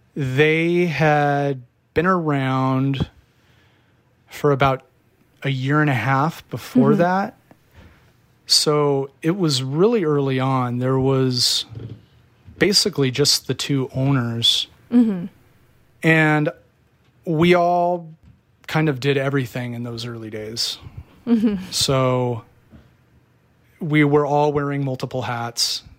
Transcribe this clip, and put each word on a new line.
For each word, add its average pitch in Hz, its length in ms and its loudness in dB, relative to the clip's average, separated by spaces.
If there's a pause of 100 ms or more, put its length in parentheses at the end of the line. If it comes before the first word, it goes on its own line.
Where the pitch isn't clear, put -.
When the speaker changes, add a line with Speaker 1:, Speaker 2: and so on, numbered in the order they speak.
(140)
Speaker 1:
they 160 720 0
had 143 760 0 (320)
been 160 120 0
around 135 1000 0 (1200)
for - 240 0
about 135 300 2 (600)
a 143 80 -4
year 135 300 0
and 151 100 2
a 131 40 0
half 135 560 -2
before 220 400 2
Speaker 2:
Mm-hmm. 202 100 4
Speaker 1:
that. 185 360 0 (1080)
So 143 640 2 (120)
it 165 140 0
was 151 260 0
really 180 420 2
early 139 360 0
on. 127 380 0
There 131 200 0
was 131 680 0 (920)
basically 170 520 0
just - 380 0
the - 60 -2
two 135 400 -4
owners. 123 720 0 (240)
Speaker 2:
Mm-hmm. 214 360 2 (760)
Speaker 1:
And 156 460 4 (760)
we 175 300 4
all 175 540 2 (580)
kind 156 220 0
of 131 120 -2
did 139 160 0
everything 131 580 -4
in 120 80 -10
those 117 240 -10
early 117 240 -12
days. 107 480 -8 (480)
Speaker 2:
Mm-hmm. 208 460 0
Speaker 1:
So 127 720 0 (1400)
we 151 240 2
were 147 200 4
all 147 280 2
wearing 143 320 -2
multiple 131 380 -6
hats 117 600 -6 (160)